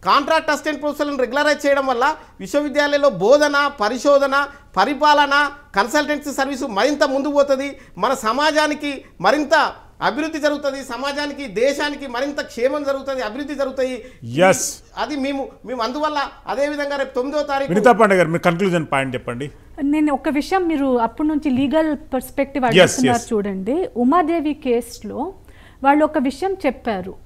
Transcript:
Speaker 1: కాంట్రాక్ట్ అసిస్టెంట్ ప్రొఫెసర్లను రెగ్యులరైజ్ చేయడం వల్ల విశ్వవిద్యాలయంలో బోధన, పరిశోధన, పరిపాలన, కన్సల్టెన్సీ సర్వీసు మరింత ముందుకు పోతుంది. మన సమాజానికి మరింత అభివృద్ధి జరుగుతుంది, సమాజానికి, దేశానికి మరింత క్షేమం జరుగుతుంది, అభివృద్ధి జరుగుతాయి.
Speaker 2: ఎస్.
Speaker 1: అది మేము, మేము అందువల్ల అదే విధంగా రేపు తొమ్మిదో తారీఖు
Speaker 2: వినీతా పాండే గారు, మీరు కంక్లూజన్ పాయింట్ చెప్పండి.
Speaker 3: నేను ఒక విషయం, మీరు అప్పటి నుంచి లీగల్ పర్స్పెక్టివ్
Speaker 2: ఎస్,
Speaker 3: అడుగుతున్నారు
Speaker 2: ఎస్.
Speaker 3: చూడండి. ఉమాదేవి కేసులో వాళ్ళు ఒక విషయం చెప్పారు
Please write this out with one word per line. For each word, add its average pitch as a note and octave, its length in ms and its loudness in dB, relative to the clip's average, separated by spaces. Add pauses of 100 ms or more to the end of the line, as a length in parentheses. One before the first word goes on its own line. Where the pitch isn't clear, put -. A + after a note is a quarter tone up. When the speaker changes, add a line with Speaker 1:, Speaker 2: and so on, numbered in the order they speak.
Speaker 1:
కాంట్రాక్ట్ D4 440 2
అసిస్టెంట్ D4 320 -2
ప్రొఫెసర్లను D4 360 -4
రెగ్యులరైజ్ C#4+ 500 0
చేయడం C#4 180 2
వల్ల C4 300 0 (240)
విశ్వవిద్యాలయంలో C#4+ 720 0
బోధన, C#4+ 600 4 (100)
పరిశోధన, C#4 680 2 (300)
పరిపాలన, C#4+ 760 4 (240)
కన్సల్టెన్సీ D4 580 0
సర్వీసు C#4 320 -4
మరింత C4+ 380 0
ముందుకు C#4 300 -2
పోతుంది. C#4 440 0 (200)
మన G#3+ 160 0
సమాజానికి D4 920 0 (160)
మరింత C4+ 520 2 (280)
అభివృద్ధి D4+ 380 -2
జరుగుతుంది, C#4+ 440 -2
సమాజానికి, C#4 640 -6
దేశానికి C#4 600 -2
మరింత C#4 340 -4
క్షేమం C#4+ 420 -4
జరుగుతుంది, C4+ 380 -4
అభివృద్ధి C4+ 340 -8
జరుగుతాయి. C4 500 -4 (180)
Speaker 2:
ఎస్. D#3 560 0 (180)
Speaker 1:
అది A#3+ 180 -6
మేము, C#4 320 -4 (180)
మేము B3 160 -8
అందువల్ల C#4 480 -4 (180)
అదే C4 200 -2
విధంగా C#4+ 280 -4
రేపు C4+ 200 -4
తొమ్మిదో C#4+ 280 -2
తారీఖు C#4 280 -2
Speaker 2:
వినీతా G#3+ 200 6
పాండే G3+ 240 6
గారు, F3 120 4
మీరు E3 140 -2
కంక్లూజన్ F3 500 2
పాయింట్ C3+ 240 -2
చెప్పండి. B2 360 -8 (320)
Speaker 3:
నేను D4 300 2
ఒక C#4 160 -4
విషయం, E4 380 0
మీరు C#4 320 0
అప్పటి A#3 280 -2
నుంచి D4+ 220 0
లీగల్ C#4+ 480 2 (160)
పర్స్పెక్టివ్ C4+ 520 -4
Speaker 2:
ఎస్, A#3+ 160 6
Speaker 3:
అడుగుతున్నారు B3 360 4
Speaker 2:
ఎస్. A#3 160 -6
Speaker 3:
చూడండి. G3+ 640 -2
ఉమాదేవి D4+ 560 2
కేసులో A#3+ 800 -4 (500)
వాళ్ళు D4 220 4
ఒక D4+ 120 0
విషయం C#4+ 360 -2 (120)
చెప్పారు G3 480 -4 (120)